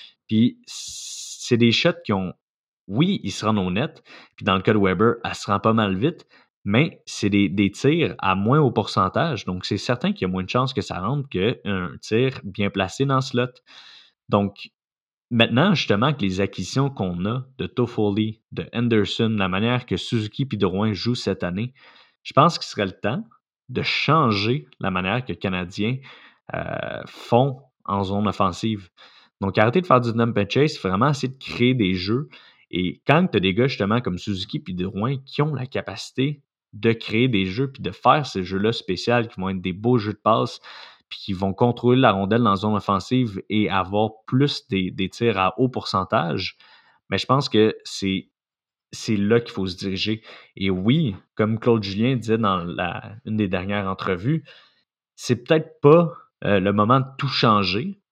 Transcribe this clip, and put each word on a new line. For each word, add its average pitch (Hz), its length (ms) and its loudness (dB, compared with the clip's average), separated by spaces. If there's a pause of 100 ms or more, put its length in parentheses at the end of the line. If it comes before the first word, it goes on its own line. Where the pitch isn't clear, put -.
(260)
Puis 110 400 2
c'est - 880 -6
des 117 160 4
shots 175 320 0
qui - 80 -2
ont, 95 220 -4 (540)
oui, 151 340 0
ils 95 100 -6
se - 140 -6
rendent 107 120 2
au 92 120 -2
net, 113 320 -4 (340)
puis - 80 -14
dans 185 120 4
le 190 60 0
cas 117 100 4
de 107 60 4
Weber, 98 360 4 (100)
elle - 100 -6
se - 160 -12
rend 101 100 2
pas 110 120 2
mal 104 240 2
vite, 131 300 -4 (380)
mais 113 400 2
c'est - 240 -4
des, 101 220 2
des 98 200 2
tirs 143 480 0
à 95 160 2
moins 107 240 2
haut 143 120 4
pourcentage. 110 720 0
Donc, 92 220 -6
c'est 107 100 -2
certain 127 360 -2
qu'il 95 140 -4
y 92 40 -2
a - 20 -4
moins 92 120 -2
de 92 40 -14
chances 131 240 0
que - 80 -4
ça 90 180 -8
rentre 131 300 -4
qu'un 92 640 -4 (100)
tir 127 420 0
bien 101 280 -4
placé 95 340 -2
dans 139 120 2
le 131 40 2
slot. 127 300 -2 (800)
Donc, 101 400 0 (600)
maintenant, 120 440 4
justement, 110 320 2
avec 151 160 -2
les 95 180 -2
acquisitions 98 480 -2
qu'on 92 380 -4
a 127 180 -4 (140)
de 95 80 -6
Toffoli, 110 760 -2 (120)
de 87 200 -8
Henderson, 113 640 2
la 95 100 0
manière 117 360 0
que 92 140 -4
Suzuki 113 480 -4
puis 113 100 -6
Drouin 98 380 0
jouent 117 200 -2
cette 98 280 -4
année, 98 320 -6 (480)
je - 100 -16
pense 160 260 4
qu'il - 80 -10
serait 104 200 -2
le 92 120 -8
temps 143 240 -4 (460)
de 127 140 -4
changer 135 840 2 (140)
la 98 100 -2
manière 92 320 -2
que 107 100 -8
les 87 60 -10
Canadiens, 98 600 -4 (560)
euh, - 520 -6
font 131 540 0 (240)
en 98 200 -2
zone 101 220 -2
offensive. 98 600 -2 (520)
Donc, 98 180 0
arrêter 113 240 4
de 180 40 -6
faire 127 140 6
du 117 140 -2
dump 117 240 0
and 101 100 0
chase, 151 300 0
vraiment 98 320 2
essayer 131 220 -2
de - 60 -18
créer 123 360 0
des 98 200 2
jeux. 107 340 -2 (420)
Et 90 360 -4
quand 165 200 4
t'as 107 140 2
des 95 120 2
gars, 117 140 2
justement, 110 340 0
comme 95 160 -4
Suzuki 95 440 -8
puis 90 140 -10
Drouin 95 520 -4
qui - 160 -4
ont 151 120 -2
la - 120 -8
capacité 131 760 -6 (300)
de 113 200 0
créer 113 360 0
des 98 180 2
jeux 120 240 -2
puis - 120 -16
de - 80 -6
faire 131 360 2
ces 95 160 -4
jeux-là 98 300 0
spéciaux 120 500 -2
qui 110 180 -8
vont 92 80 -4
être 95 120 -4
des 92 120 -4
beaux 113 260 0
jeux 104 140 -2
de 92 60 -8
passe 120 420 0 (480)
puis - 120 -16
qui - 120 -8
vont 95 220 -2
contrôler 123 460 2
la 123 120 6
rondelle 98 300 2
dans 113 80 4
la 98 60 4
zone 107 180 0
offensive 101 760 0
et 104 220 0
avoir 98 400 0 (160)
plus 139 420 0
des, 92 220 -2
des 95 180 -4
tirs 113 300 0
à 92 200 2
haut 131 100 2
pourcentage, 113 880 -2 (540)
mais 98 80 -2
je - 80 -6
pense 131 220 2
que 107 360 4
c'est, - 460 -4 (600)
c'est - 260 -4
là 104 240 4
qu'il - 120 -12
faut 95 140 -4
se 90 100 -6
diriger. 98 460 -4 (340)
Et 98 140 -2
oui, 107 440 2 (220)
comme 110 240 0
Claude 113 240 4
Julien 110 320 0
disait 110 220 0
dans 95 260 0
la, 90 500 -6 (100)
une 107 120 -4
des 107 120 2
dernières 95 380 -4
entrevues, 95 560 -2 (720)
c'est - 300 -2
peut-être 160 360 0
pas, 160 320 8 (320)
euh, 101 160 2
le 95 120 2
moment 107 280 4
de 131 60 -2 (100)
tout 135 120 -4
changer. 110 720 0 (120)